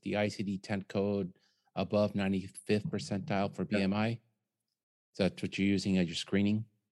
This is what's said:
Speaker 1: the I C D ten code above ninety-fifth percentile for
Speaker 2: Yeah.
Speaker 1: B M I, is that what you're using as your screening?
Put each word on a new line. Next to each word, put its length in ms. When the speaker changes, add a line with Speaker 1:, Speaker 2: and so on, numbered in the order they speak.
Speaker 1:
the 140
I 100
C 160
D 160
ten 300
code 440
above 400
ninety-fifth 760
percentile 640
for 160
Speaker 2:
Yeah. 80
Speaker 1:
B 60
M 100
I, 140
is 100
that 220
what 160
you're 120
using 300
as 100
your 80
screening? 480